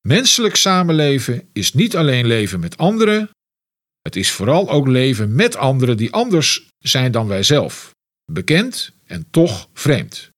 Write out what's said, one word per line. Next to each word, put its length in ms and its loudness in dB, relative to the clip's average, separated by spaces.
Menselijk 560 2
samenleven 960 0
is 200 -4
niet 240 0
alleen 300 2
leven 340 0
met 160 -8
anderen, 540 0
het 120 -8
is 140 -2
vooral 400 0
ook 160 2
leven 480 0
met 220 2
anderen 400 2
die 160 -4
anders 560 0
zijn 340 -2
dan 140 0
wij 160 -2
zelf. 520 0
Bekend 600 -2
en 240 -10
toch 440 0
vreemd. 640 -4